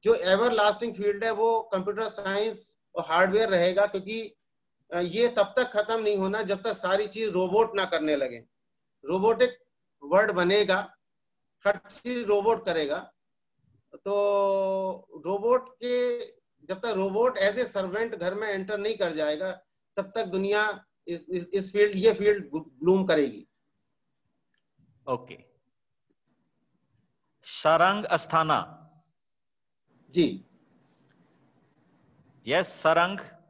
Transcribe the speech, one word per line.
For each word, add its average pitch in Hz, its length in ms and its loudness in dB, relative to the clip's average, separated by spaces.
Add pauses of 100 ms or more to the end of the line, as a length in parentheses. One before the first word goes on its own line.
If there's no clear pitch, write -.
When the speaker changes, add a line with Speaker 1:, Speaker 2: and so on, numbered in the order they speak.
Speaker 1:
जो 220 100 4
everlasting 208 800 2
field 202 280 -4
है 226 80 0
वो 220 300 0
computer 202 480 -4
science 202 680 -6 (180)
और 165 120 -6
hardware 190 420 4
रहेगा, 185 360 4
क्योंकि, 202 500 -6 (580)
अ, 175 60 -2
ये 180 280 0
तब 233 300 0
तक 254 60 2
खत्म 226 360 -2
नहीं 208 180 0
होना 196 240 -2
जब 196 220 -4
तक 220 100 -2
सारी 202 340 0
चीज 220 220 -4
robot 190 460 2
ना 196 100 0
करने 156 300 0
लगे। 123 280 -4 (640)
Robotic 220 520 0 (460)
वर्ड 190 280 4
बनेगा, 190 680 2 (680)
हर 202 80 2
चीज 240 500 -8
robot 208 400 2
करेगा। 165 480 -4 (840)
तो 196 1300 -2
robot 226 440 0
के, 247 560 -4 (400)
जब 185 80 -6
तक 190 120 -10
रोबोट 202 540 0
as 202 160 4
a 247 100 0
servant 208 500 -4
घर 175 180 -4
में 208 140 -6
enter 196 300 -4
नहीं 208 200 -4
कर 196 140 0
जाएगा, 156 500 -4 (360)
तब 190 180 -6
तक 226 100 -2
दुनिया 196 600 -2 (220)
इस, 170 220 -10
इस, 175 240 -6
इस 190 200 -4
field, 208 220 4
ये 202 180 6
field 202 420 0
ब्लूम 180 500 2
करेगी। 147 420 0 (1600)
Speaker 2:
ओके। - 280 -8 (2000)
सारंग 180 600 2
अस्थाना। 156 840 -2 (1200)
Speaker 1:
जी। 123 340 0 (2000)
Speaker 2:
यस, 160 200 0
सारंग। 175 520 0 (300)